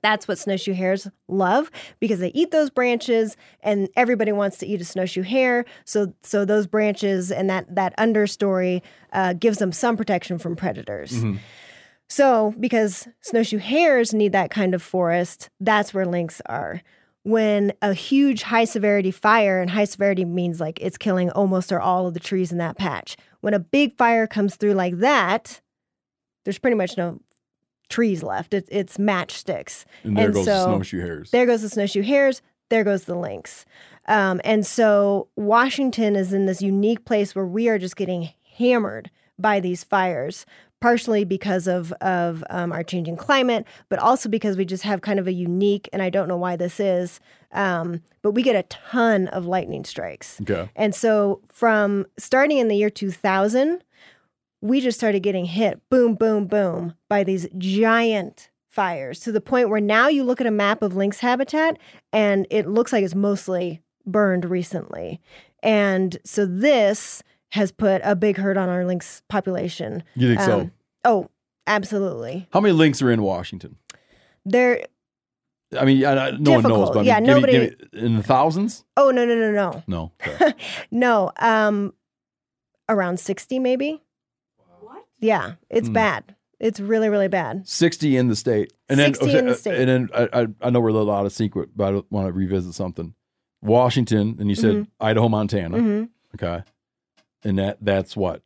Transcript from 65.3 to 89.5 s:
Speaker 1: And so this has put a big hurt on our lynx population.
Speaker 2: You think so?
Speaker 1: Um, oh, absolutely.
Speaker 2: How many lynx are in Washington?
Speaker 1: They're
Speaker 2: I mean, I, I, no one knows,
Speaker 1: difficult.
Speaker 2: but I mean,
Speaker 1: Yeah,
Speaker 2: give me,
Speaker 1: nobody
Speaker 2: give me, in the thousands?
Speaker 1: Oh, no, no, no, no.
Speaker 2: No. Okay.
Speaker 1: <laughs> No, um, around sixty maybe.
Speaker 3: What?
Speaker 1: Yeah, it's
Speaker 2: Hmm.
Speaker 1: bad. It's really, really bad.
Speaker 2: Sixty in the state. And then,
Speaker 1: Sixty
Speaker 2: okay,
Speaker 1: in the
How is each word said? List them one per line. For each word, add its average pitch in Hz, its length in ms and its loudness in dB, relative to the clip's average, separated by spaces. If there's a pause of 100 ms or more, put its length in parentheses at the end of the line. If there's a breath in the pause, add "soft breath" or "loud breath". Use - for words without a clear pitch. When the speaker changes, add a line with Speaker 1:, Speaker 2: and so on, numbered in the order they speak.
Speaker 1:
And 190 600 2
so 208 220 -2
this 208 760 2 (280)
has 202 220 0
put 196 340 0
a 202 100 2
big 196 220 0
hurt 196 180 -2
on 185 140 0
our 180 160 -2
lynx - 420 -6
population. 180 760 -6 (120)
Speaker 2:
You 123 140 2
think 113 100 4
so? 101 220 2
Speaker 1:
Um, 85 100 -8 (320)
oh, 208 260 2 (380)
absolutely. 190 840 -4
Speaker 2:
How 190 80 4
many 208 100 4
lynx 156 300 4
are 123 100 4
in 113 120 4
Washington? 90 520 -6 (680 loud breath)
Speaker 1:
They're 240 400 2 (920)
Speaker 2:
I 135 80 2
mean, 135 200 6
I, 135 220 2
I, 135 40 -4
no 143 200 4
one 120 120 6
knows, - 0 -
Speaker 1:
difficult. 110 300 4
Speaker 2:
but - 60 2
I - 20 2
mean, 104 60 0
Speaker 1:
Yeah, - 120 4
Speaker 2:
give 233 80 4
me, 277 60 8
Speaker 1:
nobody 277 200 6
Speaker 2:
give - 260 2 (140)
me, - 120 -14
in 117 120 2
the 104 60 0
thousands? 160 640 2 (100)
Speaker 1:
Oh, 277 160 6
no, 247 140 2
no, 240 100 2
no, 220 160 0
no. 196 360 -2
Speaker 2:
No. 82 240 -6 (140)
Okay. 294 280 2 (200 loud breath)
Speaker 1:
<laughs> - 180 -14
No, 233 460 2
um, 214 560 2 (960)
around 185 300 0
sixty - 400 -6
maybe. 262 420 -2 (800)
Speaker 3:
What? 277 240 -20 (140)
Speaker 1:
Yeah, 180 340 0 (160)
it's 226 180 0
Speaker 2:
Hmm. 113 60 -4
Speaker 1:
bad. 208 420 0 (240)
It's 220 200 -2
really, 220 300 0
really 202 200 2
bad. 175 380 -4
Speaker 2:
Sixty 151 500 2
in 123 100 4
the 110 80 2
state. 107 380 -2 (160)
And 139 100 4
then, 143 140 4
Speaker 1:
Sixty - 160 0
Speaker 2:
okay, 277 100 4
Speaker 1:
in 254 60 2
the 247 80 2